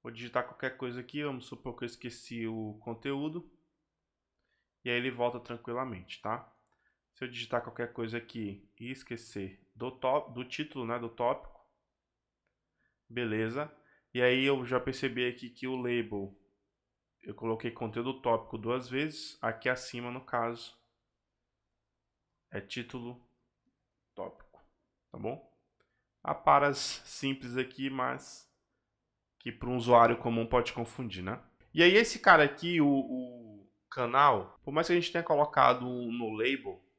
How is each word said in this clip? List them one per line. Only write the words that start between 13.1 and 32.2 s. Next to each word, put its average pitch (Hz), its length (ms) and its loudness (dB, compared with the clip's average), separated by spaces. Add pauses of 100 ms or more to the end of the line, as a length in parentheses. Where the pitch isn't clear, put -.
E 123 80 -2
aí 127 240 6
eu 135 220 2
já 123 120 2
percebi 127 480 -2
aqui 123 220 -6
que 127 180 -10
o 131 80 -2
label, 107 640 -2 (840)
eu - 120 -12
coloquei 113 360 -4
conteúdo 117 500 -6
tópico 113 380 0
duas 120 320 -4
vezes, 151 500 -6
aqui 113 300 0
acima, 123 400 -6
no 127 100 -8
caso, 117 580 -4 (1700)
é 104 100 -6
título 120 680 -12 (880)
tópico, - 480 -14 (480)
tá - 60 -16
bom? 107 340 -8 (720)
Aparas 143 540 4
simples 135 800 -6
aqui, 131 320 -4
mas 131 640 -6 (840)
que 117 140 -8
para 120 160 -8
um 127 80 0
usuário 117 400 8
comum 117 300 0
pode 120 260 2
confundir, 113 500 -8
né? 98 160 -6 (360)
E 156 80 4
aí 185 120 8
esse 226 240 4
cara 165 240 10